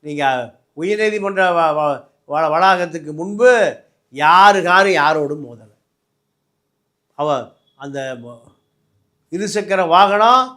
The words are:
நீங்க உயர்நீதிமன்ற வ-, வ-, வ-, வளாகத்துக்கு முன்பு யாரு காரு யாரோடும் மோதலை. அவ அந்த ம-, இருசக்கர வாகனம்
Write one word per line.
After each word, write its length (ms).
நீங்க 200
உயர்நீதிமன்ற 720
வ-, 260
வ-, 240
வ-, 220
வளாகத்துக்கு 640
முன்பு 400
யாரு 480
காரு 280
யாரோடும் 560
மோதலை. 280
அவ 100
அந்த 220
ம-, 200
இருசக்கர 560
வாகனம் 540